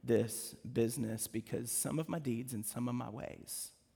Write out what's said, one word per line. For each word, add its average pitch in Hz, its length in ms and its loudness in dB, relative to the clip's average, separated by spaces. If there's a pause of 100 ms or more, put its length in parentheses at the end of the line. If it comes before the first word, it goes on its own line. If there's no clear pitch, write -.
this 117 520 4 (180)
business 117 540 2
because 113 440 -2
some 143 280 2
of 156 100 -2
my 170 100 -2
deeds 127 360 -2
and 107 100 -2
some 120 240 -2
of 120 60 0
my 120 160 -2
ways - 640 -8 (240)